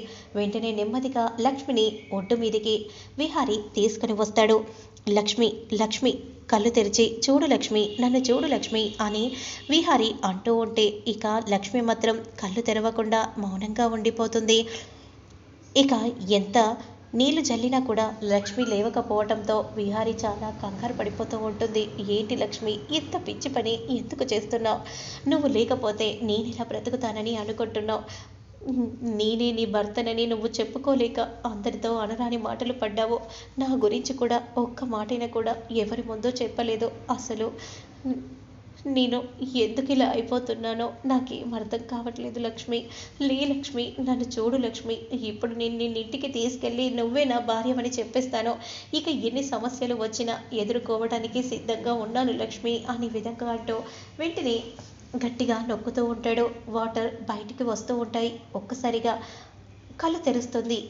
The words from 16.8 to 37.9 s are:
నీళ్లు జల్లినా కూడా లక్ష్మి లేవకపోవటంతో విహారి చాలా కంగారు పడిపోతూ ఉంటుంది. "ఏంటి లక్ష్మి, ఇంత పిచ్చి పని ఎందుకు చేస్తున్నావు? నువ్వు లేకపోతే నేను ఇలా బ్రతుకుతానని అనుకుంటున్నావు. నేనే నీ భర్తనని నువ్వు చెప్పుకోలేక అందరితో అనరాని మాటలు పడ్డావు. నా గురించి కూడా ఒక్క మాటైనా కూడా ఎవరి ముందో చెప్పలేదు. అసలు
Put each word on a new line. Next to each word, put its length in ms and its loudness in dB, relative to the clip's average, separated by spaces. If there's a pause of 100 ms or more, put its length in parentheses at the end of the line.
నీళ్లు 280 4
జల్లినా 380 2
కూడా 260 2 (180)
లక్ష్మి 420 2
లేవకపోవటంతో 880 2 (200)
విహారి 380 0
చాలా 360 -2
కంగారు 440 -4
పడిపోతూ 440 -4
ఉంటుంది. 460 0 (260)
"ఏంటి 260 2
లక్ష్మి, 380 -2 (180)
ఇంత 260 -2
పిచ్చి 320 -6
పని 240 0 (220)
ఎందుకు 280 -4
చేస్తున్నావు? 560 0 (500)
నువ్వు 180 4
లేకపోతే 600 2 (160)
నేను 240 0
ఇలా 160 -6
బ్రతుకుతానని 720 -2
అనుకుంటున్నావు. 680 -2 (1080)
నేనే 400 2
నీ 140 0
భర్తనని 600 0
నువ్వు 220 -2
చెప్పుకోలేక 720 0 (260)
అందరితో 500 -4
అనరాని 420 -2
మాటలు 360 -2
పడ్డావు. 440 0 (420)
నా 140 0
గురించి 400 2
కూడా 240 2 (200)
ఒక్క 260 -2
మాటైనా 440 -2
కూడా 260 0 (180)
ఎవరి 320 0
ముందో 260 -2
చెప్పలేదు. 580 0 (240)
అసలు 360 -2 (1400)